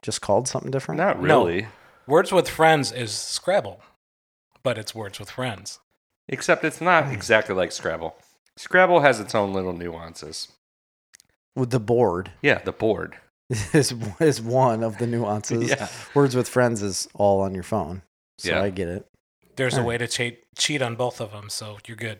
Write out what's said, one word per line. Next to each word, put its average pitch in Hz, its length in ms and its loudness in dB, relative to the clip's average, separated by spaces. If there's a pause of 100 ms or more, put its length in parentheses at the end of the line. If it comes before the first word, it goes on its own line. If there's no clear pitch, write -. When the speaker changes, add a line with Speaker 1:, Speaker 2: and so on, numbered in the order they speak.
Speaker 1:
Just - 200 -6
called 113 260 2
something - 240 -6
different? 135 280 -4
Speaker 2:
Not 185 220 0
Speaker 3:
No. 151 240 6
Speaker 2:
really. 90 220 -2 (400)
Speaker 3:
Words 175 240 4
with 175 180 4
Friends 160 420 4
is 117 220 -6
Scrabble, 131 680 -2 (840)
but 120 140 0
it's 107 180 -12
Words 104 240 -12
with 101 100 -14
Friends. 104 500 -8 (480)
Speaker 2:
Except - 380 0
it's 151 160 -4
not 165 240 4
Speaker 1:
Hmm. 139 60 -4
Speaker 2:
exactly 110 420 2
like 92 180 0
Scrabble. 82 440 -6 (420)
Scrabble 180 440 4
has 131 180 6
its 104 160 -6
own 101 180 2
little 92 200 -2
nuances. 82 760 -12 (1040)
Speaker 1:
With 127 140 -2
the 123 100 2
board. 104 520 2 (100)
Speaker 2:
Yeah, 143 220 4
the 92 100 -4
board. 92 440 -2 (320)
Speaker 1:
<laughs> - 0 - (240)
Is, 143 200 4 (260)
is 139 220 4
one 117 420 2
of 110 140 -4
the 120 80 -2
nuances. 117 640 -2
Speaker 2:
<laughs> 139 80 2
Yeah. 101 100 -6 (280)
Speaker 1:
Words 139 200 4
with 123 140 0
Friends 117 320 0
is 98 320 -6
all 101 280 2
on 95 120 -2
your 92 100 -8
phone. 90 380 -6 (380)
So 90 100 -6
Speaker 2:
Yeah. 82 140 0
Speaker 1:
I 101 80 -2
get 92 160 -6
it. 87 180 -8 (500)
Speaker 3:
There's 127 200 -2
a - 20 0
Speaker 1:
All 123 60 0
right. 117 60 0
Speaker 3:
way 117 100 -2
to 120 80 -4
cheat, 120 360 -6 (140)
cheat 147 240 -2
on 117 140 -4
both 123 260 -4
of 104 120 -10
'em, 104 180 -16
so 107 340 -12
you're 113 100 -16
good. 107 240 -10